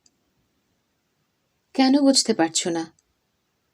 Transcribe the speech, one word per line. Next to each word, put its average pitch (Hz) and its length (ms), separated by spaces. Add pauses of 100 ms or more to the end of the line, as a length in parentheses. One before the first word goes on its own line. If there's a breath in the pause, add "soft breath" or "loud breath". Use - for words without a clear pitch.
(1700)
"কেন 262 260
বুঝতে 269 340
পারছো 165 360
না? 170 240 (800)